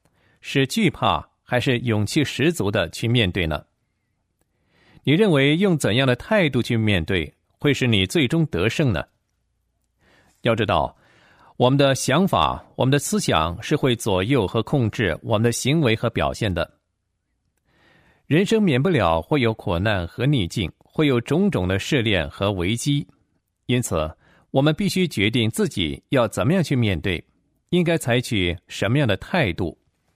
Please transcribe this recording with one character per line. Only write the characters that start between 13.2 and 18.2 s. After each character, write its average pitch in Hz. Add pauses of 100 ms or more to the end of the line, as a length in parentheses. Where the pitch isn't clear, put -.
想 87
是 156
会 131
左 95
右 120
和 113
控 123
制 95
我 113
们 107
的 120
行 143
为 113
和 113
表 73
现 101
的。 85 (1500)